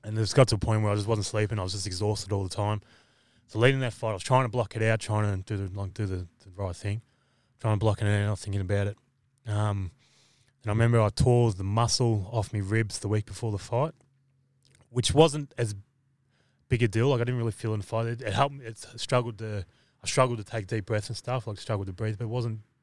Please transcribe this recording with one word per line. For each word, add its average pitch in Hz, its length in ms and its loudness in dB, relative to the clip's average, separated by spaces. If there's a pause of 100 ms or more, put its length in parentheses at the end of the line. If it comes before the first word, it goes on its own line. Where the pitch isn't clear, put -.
And 107 160 -4
it - 40 0
just 98 120 -2
got 131 140 8
to 110 80 0
a - 20 -4
point 110 240 2
where 104 80 2
I 101 60 2
just 104 100 -2
wasn't 107 200 0
sleeping. 107 340 -2
I - 20 -2
was 92 100 -4
just 98 140 -6
exhausted 101 460 -2
all 98 100 0
the 92 60 -4
time. 104 320 -2 (680)
So - 120 -8
leading 135 220 4
that 123 120 -4
fight, 110 180 -4
I 104 40 -2
was 92 80 -8
trying 131 220 4
to 120 40 -2
block 110 260 -2
it 110 80 -2
out, 110 160 2
trying 104 440 0
to 107 140 -6
do 98 100 -4
the, 95 120 -8
like, 98 160 -6
do 104 120 -4
the, 92 200 -4 (180)
the 95 120 -20
right 92 180 -4
thing, 104 280 -4 (580)
trying 110 140 2
to 101 40 2
block 107 220 2
it 104 60 0
out, 104 200 2
not 104 120 -2
thinking 101 220 -4
about 98 280 0
it. - 80 -8 (500)
Um, 104 440 -2 (720)
and 107 80 -4
I - 0 -
remember 117 300 4
I 104 100 4
tore 120 420 4
the 95 120 -6
muscle 110 680 2
off 110 200 -2
my 104 80 -2
ribs 104 380 -2
the 101 100 -6
week 107 180 0
before 107 260 -6
the 98 60 -4
fight, 143 340 -2 (960)
which 120 240 0
wasn't 147 460 4
as 107 160 -2 (920)
big 117 140 2
a 117 60 4
deal. 113 200 2
Like, 127 120 2
I 120 40 0
didn't 123 140 -2
really 117 140 0
feel 110 220 -4
in 104 60 -4
the 92 60 -10
fight. 117 200 -2
It, 120 160 -6
it 107 100 -4
helped 139 220 2
me. 135 100 -16
It 110 140 -14 (180)
struggled 120 420 0
to, 107 260 -6 (380)
I - 40 -8
struggled 123 320 2
to 101 60 -8
take 107 220 -6
deep 107 200 -4
breaths 104 220 -2
and 90 80 -8
stuff, 123 300 -6
like, 104 120 -8
struggled 98 300 -4
to 92 40 -8
breathe, 107 260 -4
but 120 60 -6
it 110 40 -6
wasn't 113 320 -4 (220)